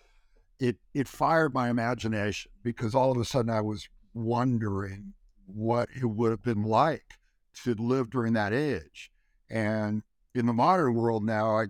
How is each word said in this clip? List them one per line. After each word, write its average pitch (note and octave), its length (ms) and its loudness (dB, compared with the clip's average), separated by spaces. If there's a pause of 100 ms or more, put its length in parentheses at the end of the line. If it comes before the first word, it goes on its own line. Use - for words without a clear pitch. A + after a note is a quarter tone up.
(600)
it, B2 180 0 (160)
it C#3 140 -2
fired D#3 480 2
my B2 160 0
imagination A2 800 -2 (100)
because A#2 320 -4
all C3 180 4
of B2 60 0
a A#2 80 -2
sudden A#2 240 0
I A2 120 0
was G#2+ 280 -6 (240)
wondering A2 1000 -2 (320)
what A2+ 420 -2 (100)
it B2+ 60 -2
would A2+ 240 0
have A2+ 140 -2
been A2 180 0
like A#2 540 2 (480)
to B2 100 0
live A#2+ 380 0
during A2+ 220 0
that G#2 200 2
age. B2+ 580 -4 (380)
And G#2+ 540 -2 (320)
in A#2+ 120 2
the A#2+ 60 2
modern C#3+ 400 4
world A#2 300 2
now, A2 340 2
I, A2 120 0